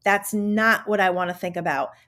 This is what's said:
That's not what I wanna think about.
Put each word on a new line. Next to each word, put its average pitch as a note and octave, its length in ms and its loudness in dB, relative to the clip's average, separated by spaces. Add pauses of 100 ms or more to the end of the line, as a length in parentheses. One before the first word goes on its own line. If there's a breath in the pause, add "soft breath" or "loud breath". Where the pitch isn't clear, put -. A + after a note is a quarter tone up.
That's G3+ 300 0
not G#3+ 540 2
what G#3 120 2
I F#3 100 4
wanna F3+ 240 -2
think F3 220 -8
about. D#3+ 360 -2 (160 loud breath)